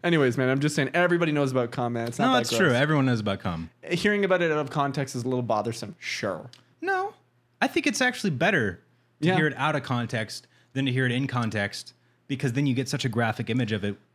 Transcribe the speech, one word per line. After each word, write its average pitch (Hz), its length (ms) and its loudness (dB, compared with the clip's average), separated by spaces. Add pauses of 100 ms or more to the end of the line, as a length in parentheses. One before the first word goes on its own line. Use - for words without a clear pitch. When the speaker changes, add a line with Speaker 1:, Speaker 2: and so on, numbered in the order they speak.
Speaker 1:
Anyways, 147 340 4
man, 127 100 2
I'm 135 120 2
just 147 160 0
saying 139 180 0
everybody 170 380 2
knows 143 200 0
about 123 200 0
cum, 120 220 -2
man. 117 140 -2
It's 117 100 -8
not 226 80 4
Speaker 2:
No, 262 80 4
Speaker 1:
that 247 60 4
Speaker 2:
that's 233 100 -4
Speaker 1:
gross. - 100 0
Speaker 2:
true. 170 120 6
Everyone 139 340 4
knows 123 140 2
about 101 200 -2
cum. 85 300 -4 (120)
Speaker 1:
Hearing 202 420 0
about 185 180 2
it 165 100 0
out 151 60 0
of 143 120 -4
context 139 460 -2
is 120 80 -4
a 123 40 -2
little 127 140 0
bothersome. 113 560 -4
Sure. - 500 -6 (320)
Speaker 2:
No. 381 340 -2 (460)
I 208 60 2
think 311 220 -2
it's 220 120 -2
actually 247 300 0
better 135 500 0 (400)
to 151 80 0
Speaker 1:
Yeah. 185 80 4
Speaker 2:
hear 156 120 4
it 135 80 -2
out 147 180 0
of 143 80 -2
context 117 640 -4 (280)
than 135 120 0
to 127 60 0
hear 127 140 2
it 123 60 0
in 131 140 -2
context 110 680 -4 (340)
because 135 240 -2
then 143 140 0
you 131 80 2
get 127 140 -2
such - 160 -4
a 135 40 0
graphic 113 420 0
image 113 220 0
of 104 120 0
it 101 120 -4 (180)